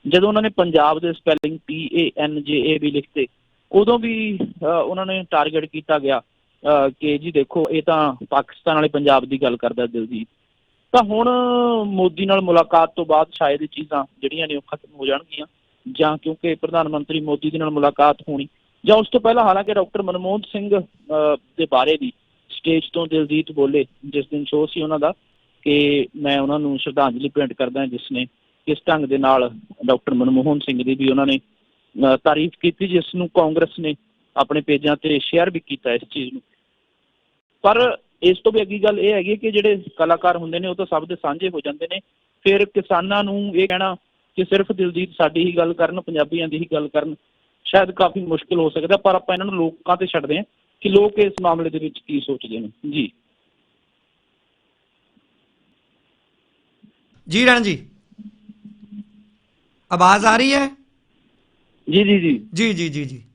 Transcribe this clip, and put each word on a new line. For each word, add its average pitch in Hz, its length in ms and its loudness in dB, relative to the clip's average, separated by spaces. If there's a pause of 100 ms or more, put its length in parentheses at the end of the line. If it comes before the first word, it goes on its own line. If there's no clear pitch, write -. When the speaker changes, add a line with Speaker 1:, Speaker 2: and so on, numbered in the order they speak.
Speaker 1:
ਜਦੋਂ 185 220 4
ਉਹਨਾਂ 214 120 2
ਨੇ 214 80 0
ਪੰਜਾਬ 160 500 2
ਦੇ 170 140 -4
ਸਪੈਲਿੰਗ 160 540 -2
ਪੀ 156 260 -8
ਏ 170 240 0
ਐਨ 151 260 -4
ਜੇ 147 160 -2
ਏ 151 180 0
B 147 140 -2
ਲਿਖਤੇ, 143 360 -6 (440)
ਉਦੋਂ 220 280 4
ਵੀ, 220 440 -4
ਅਹ, - 220 -10
ਉਹਨਾਂ 170 400 -2
ਨੇ 190 260 -6
ਟਾਰਗੇਟ 156 340 0
ਕੀਤਾ 151 340 -4
ਗਿਆ, 135 200 -2
ਅਹ, - 720 0 (100)
ਕਿ 147 180 -2
"ਜੀ 160 140 -6
ਦੇਖੋ, 151 400 0
ਇਹ 156 120 -2
ਤਾਂ 156 300 2 (160)
ਪਾਕਿਸਤਾਨ 143 460 0
ਵਾਲੇ 151 120 2
ਪੰਜਾਬ 143 380 2
ਦੀ 131 160 -4
ਗੱਲ 120 160 0
ਕਰਦਾ 120 280 -4
ਦਿਲਜੀਤ।" 117 420 -6 (640)
ਤਾਂ 240 120 6
ਹੁਣ 220 260 0 (560)
ਮੋਦੀ 185 400 0
ਨਾਲ 196 160 4
ਮੁਲਾਕਾਤ 165 540 4
ਤੋਂ 170 100 -4
ਬਾਅਦ 156 260 4
ਸ਼ਾਇਦ 147 300 0
ਇਹ 156 60 -6
ਚੀਜ਼ਾਂ 147 380 -6 (160)
ਜਿਹੜੀਆਂ 156 260 -6
ਨੇ 151 80 -8
ਉਹ 139 60 -8
ਖਤਮ - 340 -16
ਹੋ 135 100 -10
ਜਾਣਗੀਆਂ, 147 400 -6 (540)
ਜਾਂ 156 180 2
ਕਿਉਂਕਿ 160 380 -4
ਪ੍ਰਧਾਨ 160 340 -2
ਮੰਤਰੀ 156 300 -6
ਮੋਦੀ 151 320 -4
ਦੇ 160 60 -6
ਨਾਲ 156 120 -2
ਮੁਲਾਕਾਤ 143 520 2
ਹੋਣੀ, 143 260 -8 (380)
ਜਾਂ 214 100 8
ਉਸ 220 140 0
ਤੋਂ 247 100 2
ਪਹਿਲਾਂ। 226 240 2
ਹਾਲਾਂਕਿ 196 300 2
ਡਾਕਟਰ 202 280 -2
ਮਨਮੋਹਨ 185 400 -4
ਸਿੰਘ, 202 380 -2
ਅਹ, 151 580 -2 (200)
ਦੇ 160 140 -2
ਬਾਰੇ 135 300 2
ਵੀ 127 100 -4 (380)
ਸਟੇਜ 160 320 -2 (120)
ਤੋਂ 170 140 -4
ਦਿਲਜੀਤ 156 440 -2
ਬੋਲੇ, 139 340 0 (200)
ਜਿਸ 143 200 -4
ਦਿਨ 147 200 -6
ਸ਼ੋਅ 151 220 0
ਸੀ 165 140 -8
ਉਹਨਾਂ 156 180 -4
ਦਾ, 156 140 0 (480)
ਕਿ 143 540 2
"ਮੈਂ 143 240 -2
ਉਹਨਾਂ 143 200 -2
ਨੂੰ 143 200 -4
ਸ਼ਰਧਾਂਜਲੀ 135 500 -2
ਭੇਂਟ 139 240 -2
ਕਰਦਾ 131 320 -4
ਜਿਸ 123 260 -10
ਨੇ 127 140 -4 (400)
ਕਿਸ 151 120 -2 (100)
ਢੰਗ 156 180 0
ਦੇ 135 120 0
ਨਾਲ 131 320 4 (360)
ਡਾਕਟਰ 127 280 0
ਮਨਮੋਹਨ 131 460 2
ਸਿੰਘ 127 240 -4
ਦੀ 135 120 0
ਵੀ 135 140 0
ਉਹਨਾਂ 135 160 2
ਨੇ, 135 120 2
ਅਹ, - 800 -2
ਤਾਰੀਫ 156 340 0 (100)
ਕੀਤੀ, 175 260 -2
ਜਿਸ 180 280 -2
ਨੂੰ 175 120 -2
ਕਾਂਗਰਸ 165 520 2
ਨੇ 151 160 -4 (420)
ਆਪਣੇ 143 240 0
ਪੇਜਾਂ 147 340 0
ਤੇ 151 240 -2
ਸ਼ੇਅਰ 170 300 0
ਵੀ 170 100 -6
ਕੀਤਾ 131 340 -6
ਇਸ 120 80 -2 (100)
ਚੀਜ਼ 131 220 -8
ਨੂੰ।" 131 80 -14 (1200)
ਪਰ 226 360 2 (260)
ਇਸ 180 200 4
ਤੋਂ 220 80 4
ਵੀ 220 100 0
ਅੱਗੇ 202 180 -6
ਗੱਲ 208 200 -2
ਇਹ 202 140 0
ਹੈਗੀ 196 220 -2
ਕਿ 220 160 -4
ਜਿਹੜੇ 202 320 0 (140)
ਕਲਾਕਾਰ 170 400 2
ਹੁੰਦੇ 165 220 -6
ਨੇ 190 80 -6
ਉਹ 180 80 -6
ਤਾਂ 185 100 -6
ਸਭ 160 200 -4
ਦੇ 175 100 -10
ਸਾਂਝੇ 165 340 -6
ਹੋ 170 100 -6
ਜਾਂਦੇ 147 320 -10
ਨੇ। 190 80 -8 (440)
ਫਿਰ 196 220 4
ਕਿਸਾਨਾਂ 196 580 -2
ਨੂੰ 202 320 -4
ਇਹ 190 120 2
ਕਹਿਣਾ 185 280 -2 (400)
ਕਿ 185 80 0
ਸਿਰਫ 196 280 0
ਦਿਲਜੀਤ 180 400 -2
ਸਾਡੀ 165 340 2
ਹੀ 170 120 0
ਗੱਲ 170 160 0
ਕਰਨ, 170 280 -2
ਪੰਜਾਬੀਆਂ 165 460 -2
ਦੀ 156 100 -6
ਹੀ 165 160 -6
ਗੱਲ 147 140 -2
ਕਰਨ, 151 280 -2 (500)
ਸ਼ਾਇਦ 185 260 2
ਕਾਫੀ 185 300 0
ਮੁਸ਼ਕਿਲ 170 380 -2
ਹੋ 160 100 2
ਸਕਦਾ। 170 280 0
ਪਰ 196 180 2
ਆਪਾਂ 185 200 -2
ਇਹਨਾਂ 185 100 -6
ਨੂੰ 196 100 -6
ਲੋਕਾਂ 170 420 -2
ਤੇ 185 80 -4
ਛੱਡਦੇ 156 320 -2
ਹਾਂ 214 60 -4 (380)
ਕਿ 202 80 -2
ਲੋਕ 202 300 4
ਇਸ 196 220 2
ਮਾਮਲੇ 165 280 0
ਦੇ 156 100 -6
ਵਿੱਚ 156 280 -8
ਕੀ 143 120 -4
ਸੋਚਦੇ 123 400 -8
ਨੇ। 107 100 -10 (220)
ਜੀ। 120 200 -4 (4000)
Speaker 2:
ਜੀ 220 160 4
ਰਾਣਾ 247 140 6
ਜੀ, 196 280 -2 (2000)
ਆਵਾਜ਼ 190 340 4
ਆ 220 120 6
ਰਹੀ 269 160 2
ਹੈ? 277 140 2 (1200)
Speaker 1:
ਜੀ, 190 140 4
ਜੀ, 202 160 4
ਜੀ। 135 340 0
Speaker 2:
ਜੀ, 214 200 0
ਜੀ, 170 160 -4
ਜੀ, 147 160 -6
ਜੀ। 123 180 -14 (120)